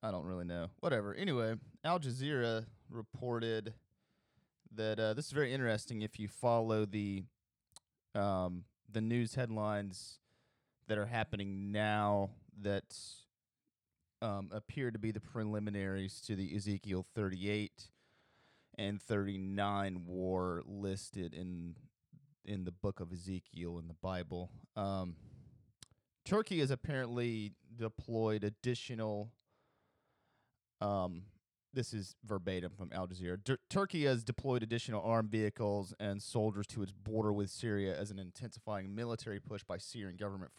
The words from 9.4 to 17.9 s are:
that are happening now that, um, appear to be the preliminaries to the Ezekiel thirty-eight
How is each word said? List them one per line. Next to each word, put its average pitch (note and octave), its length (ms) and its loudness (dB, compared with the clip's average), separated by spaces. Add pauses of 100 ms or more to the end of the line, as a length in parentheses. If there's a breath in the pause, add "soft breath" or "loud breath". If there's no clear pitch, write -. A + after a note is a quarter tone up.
that G#2+ 100 4
are G#2 100 4
happening G2+ 640 0
now G#2 580 4 (320)
that, G2+ 340 0 (1300)
um, G2+ 300 -2
appear A#2+ 400 -2
to A2 60 -6
be A2 120 0
the G#2 80 -4
preliminaries G#2 1000 0
to G#2+ 160 -2
the F#2 180 0
Ezekiel G2 580 0
thirty-eight G2+ 800 -2 (880 soft breath)